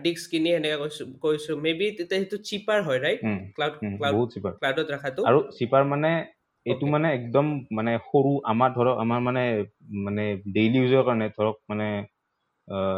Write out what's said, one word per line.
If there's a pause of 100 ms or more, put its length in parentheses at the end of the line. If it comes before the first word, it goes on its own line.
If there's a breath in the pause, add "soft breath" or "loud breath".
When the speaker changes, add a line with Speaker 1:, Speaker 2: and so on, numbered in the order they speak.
Speaker 1:
ডিস্ক
কিনি
এনেকে
কৈছো, (160)
কৈছো,
maybe
তেতিয়া
সেইটো
চিপাৰ
হয়,
ৰাইট?
Speaker 2:
উম, (140)
Speaker 1:
ক্লাউড,
Speaker 2:
উম,
Speaker 1:
ক্লাউড,
Speaker 2:
বহুত
চিপাৰ।
Speaker 1:
ক্লাউডত
ৰাখাটো?
Speaker 2:
আৰু (120)
চিপাৰ
মানে (560)
এইটো
Speaker 1:
অ'কে।
Speaker 2:
মানে
একদম (260)
মানে
সৰু, (120)
আমাৰ
ধৰক
আমাৰ
মানে, (400)
মানে (240)
ডেইলি
ইউজৰ
কাৰণে
ধৰক (120)
মানে, (800)
অ, (180)